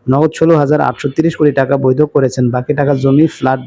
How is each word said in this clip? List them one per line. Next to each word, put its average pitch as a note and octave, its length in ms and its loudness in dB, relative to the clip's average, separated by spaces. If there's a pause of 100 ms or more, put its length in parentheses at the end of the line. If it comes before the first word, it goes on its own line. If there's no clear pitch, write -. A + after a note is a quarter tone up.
নগদ D3 260 2
ষোলো E3 220 2
হাজার D3 240 0
আটশো C3+ 280 -4
তিরিশ D#3+ 260 -2
কোটি D3 160 2
টাকা C#3 260 0
বৈধ C3 240 0
করেছেন। C3+ 480 0
বাকি B2 240 -4
টাকা C#3+ 220 0
জমি, C3+ 320 2
ফ্ল্যাট C3 400 -4